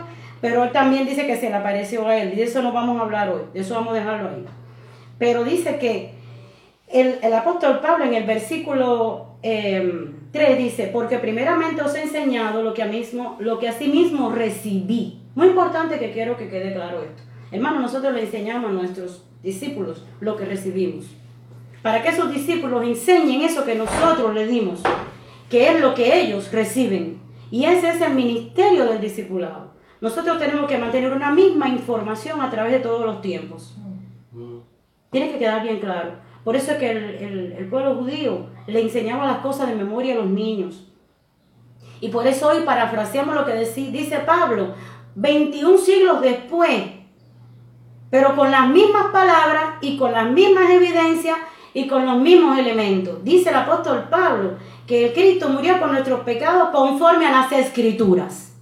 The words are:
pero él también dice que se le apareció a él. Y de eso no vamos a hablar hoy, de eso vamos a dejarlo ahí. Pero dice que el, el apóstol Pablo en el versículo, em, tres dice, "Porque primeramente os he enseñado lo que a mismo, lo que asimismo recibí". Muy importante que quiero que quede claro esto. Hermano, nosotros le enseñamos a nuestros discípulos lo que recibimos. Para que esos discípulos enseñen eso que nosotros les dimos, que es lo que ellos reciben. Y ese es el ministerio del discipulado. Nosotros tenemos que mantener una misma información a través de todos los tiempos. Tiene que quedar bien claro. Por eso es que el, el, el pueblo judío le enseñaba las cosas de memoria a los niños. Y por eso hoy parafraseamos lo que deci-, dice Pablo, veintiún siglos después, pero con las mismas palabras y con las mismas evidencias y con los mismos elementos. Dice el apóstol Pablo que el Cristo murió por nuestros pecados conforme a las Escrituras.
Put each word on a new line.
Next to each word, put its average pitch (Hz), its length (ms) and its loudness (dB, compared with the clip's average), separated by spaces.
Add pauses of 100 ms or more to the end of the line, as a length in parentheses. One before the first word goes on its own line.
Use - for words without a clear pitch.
(400)
pero 240 220 0
él 247 100 0
también 269 340 2
dice 277 200 -4
que 247 100 -2
se 240 120 -4
le 202 80 -2
apareció 202 500 -4
a 220 100 2
él. 190 160 -2
Y 196 40 -6
de 226 80 0
eso 247 180 -2
no 240 100 -2
vamos 240 260 -2
a 226 40 -4
hablar 208 280 -2
hoy, 160 120 -4 (100)
de 185 80 -8
eso 190 140 -6
vamos 226 200 -4
a 226 40 -2
dejarlo 208 300 -6
ahí. 135 160 -12 (720)
Pero 240 240 0
dice 320 360 -2
que 226 340 -4 (760)
el, 254 360 2
el 226 120 2
apóstol 294 460 2
Pablo 311 240 2
en 240 100 0
el 214 100 -2
versículo, 240 1200 -2
em, 190 680 -2 (180)
tres 285 280 4
dice, 233 340 -2
"Porque 240 260 -2
primeramente 311 640 -2
os 294 120 -2
he 311 80 -6
enseñado 247 600 -2
lo 220 120 -4
que 226 80 -4
a 208 40 -4
mismo, 233 540 -8
lo 220 180 -4
que 240 100 -4
asimismo 285 640 0
recibí". 208 920 -4 (120)
Muy 339 140 4
importante 330 500 0
que 220 140 -6
quiero 226 240 -4
que 214 120 -12
quede 190 260 -6
claro 175 280 -8
esto. 156 200 -16 (280)
Hermano, 277 300 -2
nosotros 254 320 -2
le 233 100 -4
enseñamos 220 480 -6
a 196 40 -2
nuestros 180 500 -8 (180)
discípulos 190 600 -8 (160)
lo 208 160 -4
que 196 80 -8
recibimos. 185 600 -6 (760)
Para 226 220 0
que - 60 -2
esos 339 240 0
discípulos 285 500 -2
enseñen 277 600 2
eso 320 220 -2
que 233 100 -2
nosotros 233 600 0
les 214 140 -2
dimos, 196 340 -2 (640)
que 240 200 4
es 330 120 4
lo 262 140 2
que 262 260 4
ellos 202 300 -2
reciben. 196 720 -2 (300)
Y 247 140 0
ese 349 260 4
es 330 100 -2
el 302 140 0
ministerio 254 720 2
del 220 140 -2
discipulado. 190 720 -8 (280)
Nosotros 330 380 -2
tenemos 285 280 -2
que 277 120 -2
mantener 254 340 -2
una 285 180 -2
misma 302 380 4
información 233 720 -4
a 247 100 -4
través 226 220 -2
de 254 80 2
todos 233 240 -2
los 214 160 -6
tiempos. - 560 -10 (1300)
Tiene 285 200 -2
que 277 80 -8
quedar 220 240 -2
bien 226 160 -4
claro. 180 340 -8 (300)
Por 226 140 -2
eso 277 160 -2
es 285 60 -4
que 240 120 -2
el, 220 80 -4
el, 196 540 -10
el 190 160 -12
pueblo 262 260 -2
judío 247 520 -6 (200)
le 220 160 0
enseñaba 226 440 -4
las 269 120 -2
cosas 269 300 -4
de 226 80 -4
memoria 226 380 -4
a 233 40 -2
los 208 80 -2
niños. 202 640 -4 (1080)
Y 226 80 -8
por 233 180 0
eso 277 220 2
hoy 311 160 2
parafraseamos 247 680 -2
lo 285 100 0
que 233 80 -2
deci-, 226 380 -4
dice 294 360 -4
Pablo, 247 480 2 (400)
veintiún 294 640 4
siglos 370 420 4
después, 262 640 0 (1300)
pero 277 260 4
con 277 140 4
las 262 180 4
mismas 403 380 6
palabras 311 760 2
y 277 160 -4
con 247 160 0
las 226 180 0
mismas 370 400 6
evidencias 330 680 4 (340)
y 269 160 -4
con 262 160 2
los 247 140 2
mismos 302 400 6
elementos. 202 640 -2
Dice 339 260 4
el 269 60 2
apóstol 285 540 0
Pablo 254 460 0 (300)
que 240 200 2
el 233 80 -2
Cristo 359 340 4
murió 339 320 2
por 311 100 0
nuestros 262 300 0
pecados 311 500 2
conforme 320 560 4
a 269 40 4
las 262 220 4
Escrituras. 226 1080 2